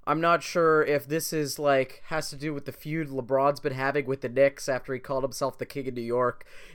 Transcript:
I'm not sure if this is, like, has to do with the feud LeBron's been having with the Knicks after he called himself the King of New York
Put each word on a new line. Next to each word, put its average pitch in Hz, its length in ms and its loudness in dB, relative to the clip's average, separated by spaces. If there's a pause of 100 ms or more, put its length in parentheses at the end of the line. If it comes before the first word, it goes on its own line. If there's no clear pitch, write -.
I'm 151 140 2
not 170 220 4
sure 160 400 4
if 143 240 0
this 156 260 -2
is, 151 260 -2
like, 139 480 2
has 156 240 -4
to 147 60 -12
do 151 160 -6
with 143 140 -8
the 127 60 -10
feud 156 360 -6
LeBron's 135 520 2
been 139 120 -2
having 139 340 0
with 135 160 -2
the 143 60 -2
Knicks 135 400 4
after 131 240 -2
he 127 60 -4
called 131 240 -4
himself 131 340 -4
the 127 80 -6
King 131 240 -8
of 131 60 -6
New 120 80 -6
York 120 420 0 (300)